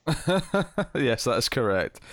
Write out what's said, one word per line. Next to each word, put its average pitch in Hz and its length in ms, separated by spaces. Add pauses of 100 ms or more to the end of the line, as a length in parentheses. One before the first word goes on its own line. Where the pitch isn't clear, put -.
<laughs> - 0 (880)
Yes, 123 300
that 117 140
is 117 100
correct. 101 520 (120)